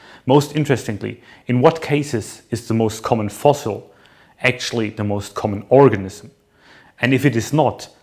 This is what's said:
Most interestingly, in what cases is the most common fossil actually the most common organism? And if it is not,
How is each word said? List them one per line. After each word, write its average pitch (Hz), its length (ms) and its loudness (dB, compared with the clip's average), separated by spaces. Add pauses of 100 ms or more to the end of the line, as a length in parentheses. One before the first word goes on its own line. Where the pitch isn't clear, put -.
(240)
Most 143 300 4
interestingly, 113 640 -4 (260)
in 123 140 0
what 160 220 4
cases 143 680 -6
is - 180 -6
the 113 60 -2
most 113 280 -2
common 110 260 -2
fossil - 640 -2 (480)
actually 120 500 -2
the 107 140 -6
most 101 300 -4
common 107 340 -4
organism? 110 600 4 (720)
And 123 120 2
if 135 120 2
it 127 120 2
is 110 160 -2
not, 139 360 0 (140)